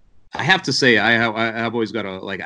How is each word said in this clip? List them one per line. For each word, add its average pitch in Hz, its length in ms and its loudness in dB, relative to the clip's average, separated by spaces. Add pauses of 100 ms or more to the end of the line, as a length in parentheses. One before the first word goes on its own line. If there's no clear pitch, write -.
(340)
I 107 100 -4
have 180 200 2
to - 100 -4
say, 123 240 4
I 107 140 2
have, 113 240 2
I, 113 300 -2
I've 113 80 -6
always 113 180 -2
got 107 140 -6
a, 95 140 -8
like, 98 260 -8